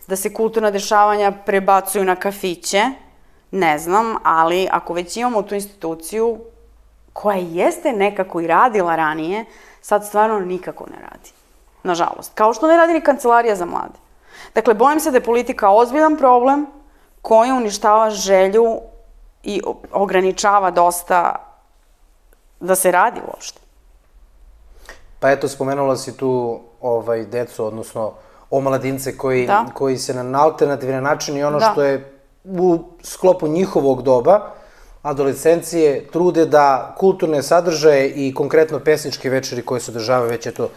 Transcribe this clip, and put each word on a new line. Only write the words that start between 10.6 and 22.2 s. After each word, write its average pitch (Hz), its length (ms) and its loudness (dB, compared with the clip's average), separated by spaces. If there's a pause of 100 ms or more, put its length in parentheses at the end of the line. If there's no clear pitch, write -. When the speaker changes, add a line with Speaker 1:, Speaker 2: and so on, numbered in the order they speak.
Speaker 1:
ne - 160 -18
radi. - 300 -20 (520)
Nažalost. - 500 -4
Kao 220 200 2
što 240 140 -2
ne 330 100 6
radi 339 160 4
ni 320 80 0
Kancelarija 233 540 2
za 175 100 -6
mlade. - 340 -10 (560)
Dakle, 226 180 4
bojim 269 260 2
se 302 120 -2
da 254 60 4
je 240 60 0
politika 240 480 0
ozbiljan 269 460 4
problem 269 480 4 (560)
koji 226 300 4
uništava 220 580 2
želju 196 680 2 (640)
i 202 200 -6
o-, - 120 -6 (180)
ograničava 190 800 2
dosta 175 640 0 (1200)